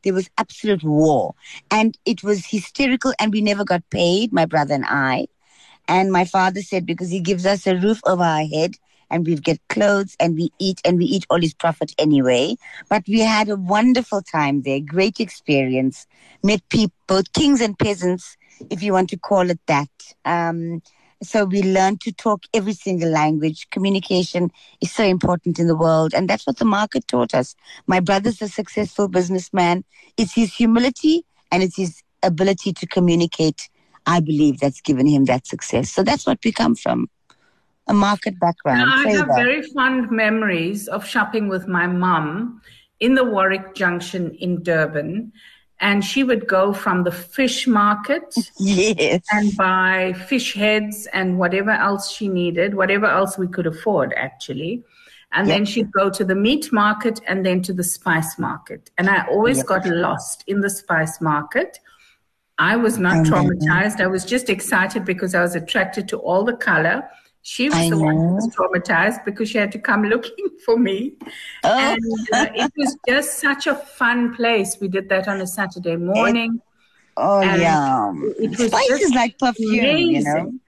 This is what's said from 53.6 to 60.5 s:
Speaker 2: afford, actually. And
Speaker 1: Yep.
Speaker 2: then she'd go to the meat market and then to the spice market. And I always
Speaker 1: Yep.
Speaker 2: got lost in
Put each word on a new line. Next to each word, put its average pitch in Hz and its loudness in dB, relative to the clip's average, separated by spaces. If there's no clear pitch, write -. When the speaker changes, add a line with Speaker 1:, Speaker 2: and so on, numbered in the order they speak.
Speaker 2:
afford, 160 -2
actually. 160 -8
And 190 0
Speaker 1:
Yep. 160 2
Speaker 2:
then 208 2
she'd 208 -2
go 196 2
to 196 -2
the 190 0
meat 247 0
market 214 0
and 190 -2
then 180 2
to 190 -4
the 180 -4
spice 160 -4
market. - -10
And 185 2
I 190 2
always 226 2
Speaker 1:
Yep. 262 -2
Speaker 2:
got 185 0
lost - -2
in 202 -2